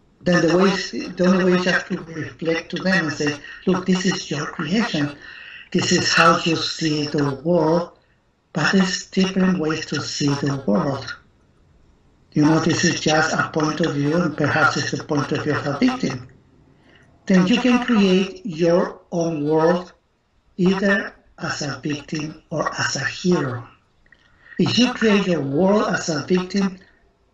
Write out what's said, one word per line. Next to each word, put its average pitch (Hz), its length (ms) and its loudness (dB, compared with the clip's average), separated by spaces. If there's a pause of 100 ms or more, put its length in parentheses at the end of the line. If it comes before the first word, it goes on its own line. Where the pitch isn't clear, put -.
(220)
Then 175 260 2
the 165 100 4
way, 190 120 6 (380)
the - 180 -2
only 185 200 4
way 180 120 4
is 180 60 -2
just 175 240 -2
to 180 120 -6
reflect 160 720 -6
to 156 120 -6
them 190 220 0
and 143 80 -4
say, 147 240 -2 (280)
"Look, 180 200 0
this 185 200 2
is - 240 -2
your 151 180 -4
creation. 160 680 -2 (560)
This 180 200 0
is - 220 2
how 165 260 6
you 165 180 0
see 151 500 -2
the 143 280 0 (100)
world, 170 460 2 (600)
but 151 200 0
there's 185 340 2
different 185 520 0
ways 156 280 -4
to 147 140 -4
see - 260 -4 (180)
the 139 120 -2 (100)
world." 123 480 -2 (1160)
You 151 120 4
know, 160 140 4
this 156 240 0
is 151 160 0
just 151 340 2
a - 160 -2
point 151 320 -2
of 147 140 0
view, 143 260 0
and 160 160 -2
perhaps 156 400 2
it's 143 140 -4
the 143 120 -6
point 147 280 -2
of 143 120 -4
view 147 120 0
of 117 100 -4
a 139 140 -2
victim. 247 480 0 (1000)
Then 180 200 6
you 233 100 4
can 247 280 2
create 196 600 2
your 170 540 0 (120)
own 165 360 -2
world 165 460 2 (640)
either 196 560 0 (260)
as - 220 -6
a 135 220 -6
victim 151 680 -6
or 151 300 -4
as 131 160 -4
a 135 100 -4
hero. 139 640 -2 (920)
If - 200 2
you 247 140 2
create 202 340 2
your 165 140 0
world 185 520 2
as - 160 -4
a 147 160 -4
victim, 185 540 -2 (540)